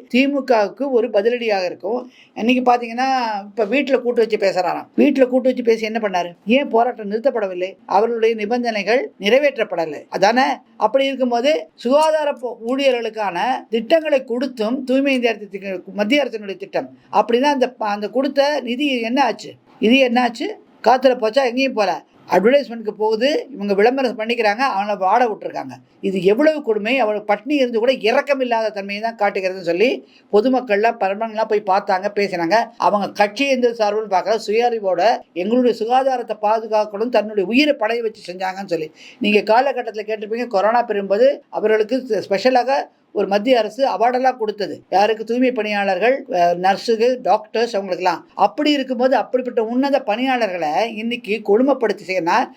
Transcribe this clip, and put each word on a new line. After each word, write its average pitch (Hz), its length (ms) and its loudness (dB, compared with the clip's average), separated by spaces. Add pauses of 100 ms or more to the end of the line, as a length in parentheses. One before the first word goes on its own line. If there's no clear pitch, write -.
திமுகவுக்கு 262 840 2
ஒரு 240 180 2
பதிலடியாக 214 560 0
இருக்கும். 185 360 -6 (360)
இன்னைக்கு 247 260 2
பாத்தீங்கன்னா, 240 440 0 (340)
இப்ப 208 240 -4
வீட்டுல 254 360 0
கூட்டு 233 200 0
வச்சு 214 160 0
பேசுறாராம். 175 600 -2
வீட்டுல 262 300 4
கூட்டு 262 220 2
வச்சு 254 140 -2
பேசி 226 220 0
என்ன 220 140 -4
பண்ணாரு? 185 300 -2 (160)
ஏன் 285 240 2
போராட்டம் 226 420 0
நிறுத்தப்படவில்லை? 208 600 -2 (140)
அவர்களுடைய 226 500 2
நிபந்தனைகள் 220 640 0 (180)
நிறைவேற்றப்படலை, 202 880 0
அதானே? 226 380 2 (300)
அப்படி 269 280 2
இருக்கும்போது 262 480 0 (220)
சுகாதார 302 560 2
பொ-, 240 240 -8 (120)
ஊழியர்களுக்கான 226 720 -2 (300)
திட்டங்களை 285 540 2
கொடுத்தும் 240 600 -4
தூய்மை 269 300 0
இந்தியா 240 200 0
திட்டத்துக்கு 196 600 -12
மத்திய 214 300 0
அரசினுடைய 208 340 -8
திட்டம் 160 340 -6 (200)
அப்படின்னா 240 400 2
அந்த 247 180 0
ப-, 220 200 -6
அந்த 208 200 -4
கொடுத்த 277 520 0
நிதி 247 260 -2 (140)
என்ன 240 220 0
ஆச்சு? 214 280 -4 (280)
நிதி 240 200 6
என்ன 247 220 2
ஆச்சு? 247 260 -2 (360)
காத்துல 254 320 6
போச்சா? 220 300 0
எங்கேயும் 254 280 -2
போல. 202 180 0 (380)
அட்வர்டைஸ்மெண்ட்டுக்கு 226 680 2
போகுது, 220 320 0 (200)
இவங்க 202 240 -4
விளம்பரம் 233 460 2
பண்ணிக்கிறாங்க, 220 480 0
அவனை 208 280 -2
வாட 190 300 2
விட்டுருக்காங்க. 151 480 -6 (280)
இது 196 220 -2
எவ்வளவு 285 380 4
கொடுமை! 220 360 -2
அவள் 214 240 0
பட்டினி 208 340 -2
இருந்து 247 240 0
கூட 247 200 2
இரக்கம் 262 400 0
இல்லாத 226 300 -2
தன்மையை 202 340 -8
தான் 226 140 -6
காட்டுகிறதுன்னு 190 520 -2
சொல்லி 185 200 2 (440)
பொதுமக்கள்லாம் 226 640 2
பரமன்லாம் 214 520 -2
போய் 208 140 0
பார்த்தாங்க, 196 500 0
பேசினாங்க. 180 420 0 (200)
அவங்க 190 340 0
கட்சி 208 360 0
எந்த 247 220 2
சார்புன்னு 214 440 -2
பார்க்கல, 190 260 0
சுயறிவோட 214 640 0 (320)
எங்களுடைய 226 440 2
சுகாதாரத்தை 240 640 -2
பாதுகாக்கணும், 214 680 -2
தன்னுடைய 214 400 0
உயிரை 277 260 2
பணைய 233 260 -2
வச்சு 214 240 -8
செஞ்சாங்கன்னு 185 500 -8
சொல்லி. 156 140 -6 (300)
நீங்க 208 220 2
காலகட்டத்துல 226 640 0
கேட்டிருப்பீங்க, 220 420 -6
கொரோனா 226 380 2
பெறும்போது 202 440 2 (200)
அவர்களுக்கு 214 720 0
ஸ்பெஷலாக 247 580 0 (360)
ஒரு 196 120 0
மத்திய 208 300 2
அரசு 220 300 0
அவார்டெல்லாம் 247 500 0
கொடுத்தது. 202 520 -6
யாருக்கு? 214 340 2
தூய்மை 247 280 2
பணியாளர்கள், 208 800 0
அஹ், 175 300 2
நர்ஸுக்கு, 220 640 2
டாக்டர்ஸ், 214 540 0
அவங்களுக்கெல்லாம். 180 600 -4
அப்படி 294 360 2
இருக்கும்போது 262 440 0
அப்படிப்பட்ட 240 480 -2
உன்னத 262 400 0
பணியாளர்களை 214 920 -2
இன்னைக்கு 220 480 -6
கொடுமைப்படுத்தி 220 640 2
செய்யணும்னா 185 300 0 (200)